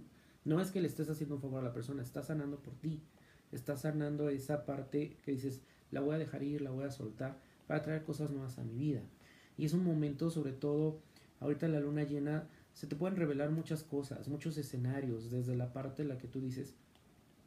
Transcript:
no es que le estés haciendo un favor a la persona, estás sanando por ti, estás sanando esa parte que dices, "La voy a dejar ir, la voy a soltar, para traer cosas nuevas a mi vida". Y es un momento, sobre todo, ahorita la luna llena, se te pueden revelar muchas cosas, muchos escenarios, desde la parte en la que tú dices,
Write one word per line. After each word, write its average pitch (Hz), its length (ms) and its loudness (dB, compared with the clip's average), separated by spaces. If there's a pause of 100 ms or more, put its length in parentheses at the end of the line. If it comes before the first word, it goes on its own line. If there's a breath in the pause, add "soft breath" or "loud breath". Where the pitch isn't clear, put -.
(440 soft breath)
no 156 160 6
es 190 120 2
que 190 80 2
le 160 80 4
estés 147 200 0
haciendo 151 280 -2
un 135 40 -4
favor 131 200 -2
a 127 80 -2
la 120 40 -4
persona, 123 300 -4
estás 135 240 -6
sanando 147 320 -2
por - 160 -12
ti, 156 260 -4 (520 soft breath)
estás 135 300 -4
sanando 147 460 2
esa 143 380 0
parte 143 580 -2
que 143 80 -2
dices, 131 300 -2 (300 soft breath)
"La 139 80 0
voy 143 160 4
a - 20 2
dejar 139 240 -2
ir, 147 200 0
la 135 80 -2
voy 131 140 -2
a 139 60 -2
soltar, 131 480 -6 (300 loud breath)
para 151 140 2
traer 156 200 0
cosas 151 300 0
nuevas 131 260 -4
a 127 60 -4
mi 113 120 -4
vida". 135 260 2 (560 loud breath)
Y 151 80 2
es 147 80 2
un 185 100 6
momento, 156 460 4
sobre 147 220 0
todo, 151 480 4 (400 loud breath)
ahorita 147 280 2
la 151 120 4
luna 147 240 2
llena, 147 440 0 (240 loud breath)
se - 140 -10
te 156 100 -2
pueden 185 200 2
revelar 147 340 4
muchas 160 340 0
cosas, 135 440 -4
muchos 147 280 -2
escenarios, 123 720 0
desde 123 260 2
la 123 160 0
parte 135 300 -4
en 147 60 0
la 127 100 -2
que 123 100 -10
tú 131 120 -4
dices, 131 340 -4 (720)